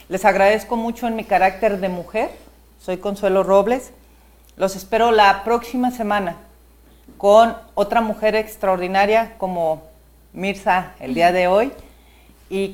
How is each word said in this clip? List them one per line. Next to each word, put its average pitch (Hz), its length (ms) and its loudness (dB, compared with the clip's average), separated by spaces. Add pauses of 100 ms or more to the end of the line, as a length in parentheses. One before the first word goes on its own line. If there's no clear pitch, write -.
Les 185 160 -4
agradezco 214 520 2
mucho 233 320 -6
en 226 80 -6
mi 214 80 -8
carácter 196 560 0
de 190 80 -4
mujer. 180 420 -6 (500)
Soy 185 180 -8
Consuelo 196 440 -2
Robles. 196 480 0 (680)
Los 190 200 -4
espero 226 340 0
la 208 340 4
próxima 240 460 -2
semana 208 460 -4 (800)
con 226 380 6 (180)
otra 202 260 0
mujer 214 360 -2
extraordinaria 202 1000 -2
como 170 440 -4 (500)
Mirza 185 680 -4
el 127 140 -8
día 170 180 4
de 180 160 2
hoy 214 240 2 (760)
y 190 260 -4